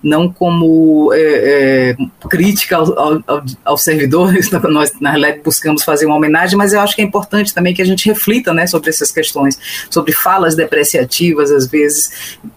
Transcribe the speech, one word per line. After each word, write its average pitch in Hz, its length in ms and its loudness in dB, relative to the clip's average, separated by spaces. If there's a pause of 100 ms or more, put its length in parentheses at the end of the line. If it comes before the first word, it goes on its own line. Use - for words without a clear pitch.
não 156 280 0
como, 160 840 2
é, 135 840 2
é, - 300 -10
crítica 190 480 0
ao, 160 220 0
ao, 156 280 0
ao, 147 180 -4 (200)
aos 143 180 -2
servidores, 170 720 2
<laughs> 165 160 0
nós, 151 300 0
na 143 100 0
realidade, 147 320 0
buscamos 151 400 -2
fazer 151 240 0
uma 151 80 2
homenagem, 160 420 2
mas 196 160 2
eu 208 80 2
acho 208 140 0
que 214 80 -2
é - 20 2
importante 202 480 -2
também 180 220 0
que 185 80 -2
a 185 40 2
gente 190 200 0
reflita, 214 460 0
né, 170 160 0
sobre 160 220 -4
essas 147 200 -4
questões, 143 480 -2 (320)
sobre 156 220 -2
falas 175 420 0
depreciativas, 151 960 0
às 139 160 2
vezes, - 720 -4 (180)